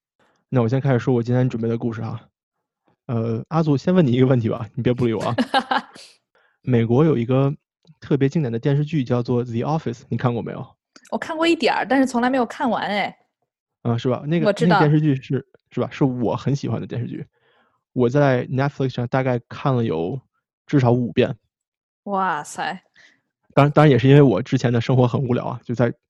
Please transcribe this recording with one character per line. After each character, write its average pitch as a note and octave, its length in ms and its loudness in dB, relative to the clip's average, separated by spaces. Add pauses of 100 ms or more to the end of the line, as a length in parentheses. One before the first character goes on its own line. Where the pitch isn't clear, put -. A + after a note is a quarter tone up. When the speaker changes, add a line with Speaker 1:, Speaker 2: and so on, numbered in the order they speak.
(500)
Speaker 1:
那 B2+ 140 2
我 A2+ 40 0
先 C3 140 -2
开 C3+ 120 0
始 B2 40 2
说 B2+ 160 0
我 A#2+ 80 2
今 A#2+ 140 -2
天 B2+ 120 2
准 A#2+ 140 -6
备 A2+ 80 -2
的 A#2 80 -2
故 A#2 160 -4
事 A2 80 -10
哈。 A2+ 260 -12 (800)
呃， A2+ 440 -4
阿 D#3+ 120 0
祖， D3+ 160 2
先 F#3 160 -2
问 F#3 100 4
你 A#2+ 100 2
一 B2+ 60 2
个 C3 60 6
问 B2+ 140 4
题 A2 100 0
吧， A#2 240 -6
你 B2 80 -6
别 A#2+ 100 2
不 B2 140 0
理 A2+ 80 0
我 G2+ 80 -4
啊。 A2+ 200 -4
Speaker 2:
<laughs> C4 460 -2 (760)
Speaker 1:
美 A#2 220 2
国 B2 200 4
有 D3 120 2
一 A#2 80 -2
个 C3+ 300 0 (460)
特 D3+ 160 -2
别 C3+ 100 2
经 D#3+ 140 -2
典 B2 100 -2
的 A2+ 80 -4
电 C#3 160 0
视 D3 80 0
剧 D3+ 180 -4
叫 B2 220 -2
做 A#2+ 240 -2
《The A#2+ 180 -4
Office》， C#3+ 340 -4 (100)
你 A#2+ 80 -4
看 B2 160 0
过 G#2+ 100 -6
没 - 80 -8
有？ - 160 -12 (440)
Speaker 2:
我 - 60 -6
看 D#4+ 200 -8
过 E4 100 0
一 E4+ 80 4
点 C#4 180 0
儿， - 140 -4
但 B3+ 100 2
是 C4+ 80 2
从 B3+ 140 -4
来 B3 100 0
没 C4 60 -2
有 B3+ 100 0
看 C4 240 -6
完 D3+ 160 -2
哎。 F#3+ 320 -4 (640)
Speaker 1:
啊， A#2+ 140 -2
是 B2+ 120 -2
吧？ A#2+ 180 -2
那 E3 100 0
个， G#3+ 100 0
Speaker 2:
我 G3+ 40 2
知 - 160 0
道。 G#3 80 6
Speaker 1:
那 F#3+ 60 4
个 D3+ 80 4
电 - 20 4
视 D#3 80 4
剧 D3+ 160 2
是， C3 320 -6 (240)
是 - 80 -8
吧？ A#2 100 -2
是 - 140 -4
我 B2 320 0
很 - 180 -4
喜 C#3+ 140 -6
欢 A2+ 140 -4
的 - 40 -10
电 B2 140 -8
视 A#2 80 -8
剧。 - 180 -12 (680)
我 A#2+ 160 2
在 C3+ 380 2
Netflix C3+ 420 -4
上 B2 180 -6
大 C3 160 0
概 B2 240 -2
看 - 260 -4
了 A#2+ 80 0
有 G#2+ 380 -4 (460)
至 - 120 0
少 B2 140 4
五 A#2+ 220 0
遍。 A#2+ 200 0 (720)
Speaker 2:
哇 F#3+ 400 -4
塞。 D#3 400 -10 (720)
Speaker 1:
当 C#3 100 6
然， D3 80 2
当 D3+ 140 6
然 D#3 40 8
也 B2+ 80 6
是 C3 120 4
因 C#3 60 8
为 D3 60 10
我 A2+ 200 6
之 - 160 -2
前 A#2+ 160 0
的 A#2 80 0
生 B2+ 160 0
活 B2 100 6
很 A2+ 140 -2
无 A#2+ 120 -2
聊 B2 120 -4
啊， A#2+ 180 -10
就 A#2+ 100 -8
在 A#2+ 200 0 (160)